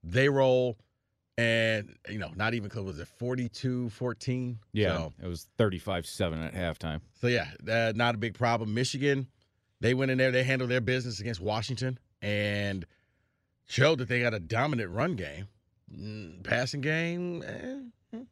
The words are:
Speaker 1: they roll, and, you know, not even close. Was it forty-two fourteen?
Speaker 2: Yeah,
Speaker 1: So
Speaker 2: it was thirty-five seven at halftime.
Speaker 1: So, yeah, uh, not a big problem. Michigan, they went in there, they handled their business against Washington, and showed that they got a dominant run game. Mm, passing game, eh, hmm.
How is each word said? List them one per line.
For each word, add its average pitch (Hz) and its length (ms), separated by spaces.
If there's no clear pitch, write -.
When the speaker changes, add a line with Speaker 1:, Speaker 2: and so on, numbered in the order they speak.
Speaker 1:
they 117 240
roll, 127 480
and, 113 580
you 107 80
know, 85 180
not 110 200
even 104 120
close. 101 180
Was 85 140
it 104 80
forty-two 123 840
fourteen? 123 680
Speaker 2:
Yeah, 92 260
Speaker 1:
So 82 240
Speaker 2:
it 90 60
was 87 200
thirty-five 92 480
seven 80 340
at 80 140
halftime. 80 460
Speaker 1:
So, 123 60
yeah, 120 180
uh, 113 240
not 120 200
a - 20
big 107 160
problem. 117 400
Michigan, 131 540
they 117 120
went 131 160
in 131 80
there, 131 140
they 127 120
handled 127 280
their 127 100
business 120 380
against 107 220
Washington, 113 580
and 101 600
showed 143 320
that 123 80
they 123 140
got 120 120
a 107 60
dominant 113 500
run 131 260
game. 87 320
Mm, 98 480
passing 127 380
game, 170 640
eh, 254 720
hmm. 247 140